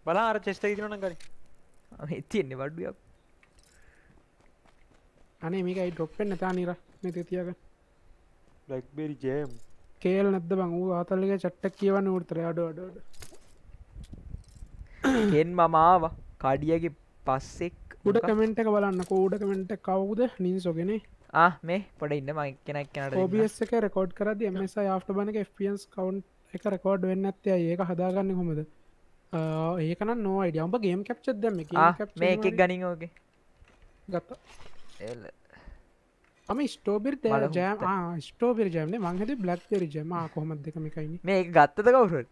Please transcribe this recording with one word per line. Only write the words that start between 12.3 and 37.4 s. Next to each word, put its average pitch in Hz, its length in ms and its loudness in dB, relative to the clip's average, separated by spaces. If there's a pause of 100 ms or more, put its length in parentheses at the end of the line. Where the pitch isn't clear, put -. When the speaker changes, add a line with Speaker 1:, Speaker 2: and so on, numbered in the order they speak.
Speaker 3:
අඩ 170 160 -2
අඩ 165 200 -4
අඩ. 185 180 -14 (2250)
Speaker 2:
කෙන් 165 240 4
මම 170 240 4
ආවා. 165 360 8 (260)
කඩියගේ 151 560 0 (320)
පස්සෙක් 139 500 -4 (240)
Speaker 3:
උඩ 202 180 2
Speaker 2:
මොකක්? 233 100 2
Speaker 3:
කමෙන්ට් 220 320 2
එක 226 100 2
බලන්නකෝ. 196 520 2
උඩ 190 160 4
කමෙන්ට් 196 360 -2
එක 190 100 -8
කවුද? 196 380 0 (160)
නින්සෝගේ 180 480 0
නේ. 208 160 -2 (300)
Speaker 2:
ආ, 165 200 6 (100)
මේ 175 200 -2 (140)
පොඩ 147 180 -4
ඉන්න 139 180 -4
මං 151 140 -4
එක්කෙනා 143 380 -8
එක්කෙනාට 139 300 -6
දෙන්නම්. 180 100 0
Speaker 3:
ඕ 190 60 0
බී 214 140 2
එස් 220 160 -2
එක 226 200 -2
රෙකෝඩ් 190 360 -2
කරද්දි 214 320 -2
Speaker 2:
ඔව්. 190 80 -2
Speaker 3:
එම් 190 80 -2
එස් 190 140 -6
අයි 202 120 0
after 190 240 -2
බන 202 160 0
එක 214 80 -4
එෆ් 202 160 -4
පී 196 160 -4
එස් 202 180 -6
කවුන්ට් 190 380 -4 (280)
එක - 140 -10
රෙකෝඩ් 190 360 0
වෙන්නේ 190 220 0
නැත්තේ 196 280 -2
ඇයි? 175 180 2
ඒක 175 120 0
හදාගන්නේ 185 520 0
කොහොමද? 165 280 -2 (680)
ආ, 160 460 -2
ඒක 165 220 -2
නම් 233 200 0
no 196 180 0
idea. 165 260 0
උඹ 185 140 0
ගේම් 196 240 0
කැප්චර් 247 320 -4
දැම්මේ? 202 320 -2
ගේම් 156 140 0
Speaker 2:
ආ, 170 120 8
Speaker 3:
කැප්චර් 185 280 -6
Speaker 2:
මේ 180 120 4
එකෙක් 214 220 2
Speaker 3:
නේ. - 40 -2
Speaker 2:
ගනින් 180 260 2
ඕකේ. 170 260 -6 (960)
Speaker 3:
ගත්තා. 190 340 -6 (600)
Speaker 2:
එල. 113 240 -12 (1300)
Speaker 3:
ආ, 196 60 -2
මේ 269 140 -2
ස්ට්‍රෝබෙරි 214 480 -2
දෑ-, 226 180 0
Speaker 2:
මල 139 160 2